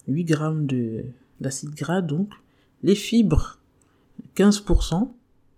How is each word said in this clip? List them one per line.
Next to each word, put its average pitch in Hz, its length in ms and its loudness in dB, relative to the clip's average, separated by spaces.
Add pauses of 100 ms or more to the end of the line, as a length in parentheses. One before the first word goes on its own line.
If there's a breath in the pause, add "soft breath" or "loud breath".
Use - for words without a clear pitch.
huit 151 160 -2
grammes 156 420 0
de, 120 380 -4 (360)
d'acide 147 340 -8
gras, 160 260 -2
donc 175 300 -2 (520 soft breath)
les 175 120 4
fibres, 208 640 0 (760)
quinze 202 260 4
pour - 220 4
cent. 202 340 -2 (420)